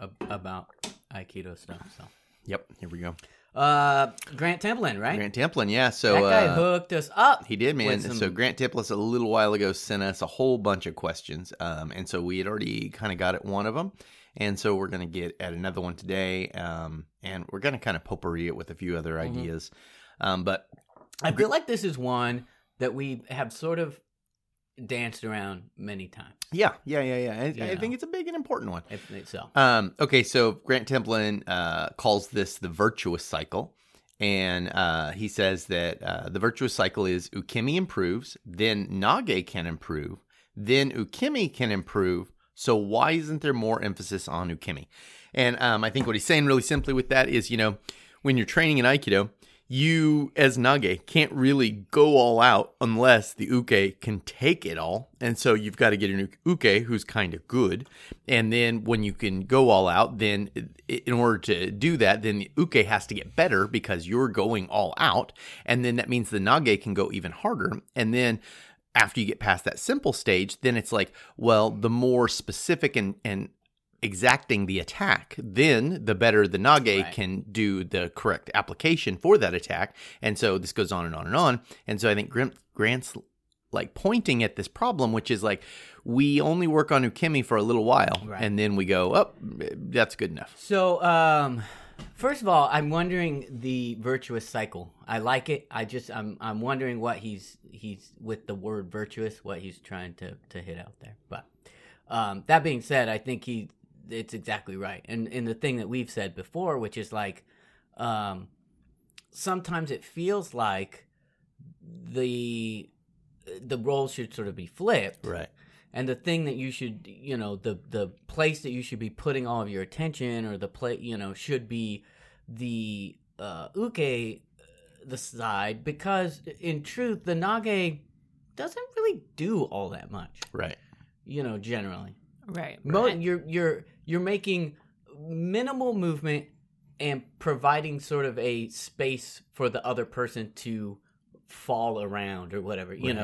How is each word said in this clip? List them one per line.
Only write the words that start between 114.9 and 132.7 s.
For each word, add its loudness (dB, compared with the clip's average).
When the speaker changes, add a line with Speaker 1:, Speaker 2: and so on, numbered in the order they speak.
Speaker 2:
Right. -8
Speaker 1:
And -4
the -2
thing -2
that -4
you -8
should, -10
you -10
know, -6
the, -6
the -4
place 0
that -8
you -6
should -10
be -8
putting -4
all -2
of -4
your -6
attention -6
or -6
the -8
pla-, -6
you -8
know, -8
should -6
be -6
the, -8
uh, -12
uke, -4
the -12
side, -4
because -4
in -6
truth, -6
the -2
nage -2
doesn't -8
really 0
do -2
all -6
that -14
much. -12
Speaker 2:
Right. -6
Speaker 1:
You -6
know, -6
generally. -8
Speaker 3:
Right, -10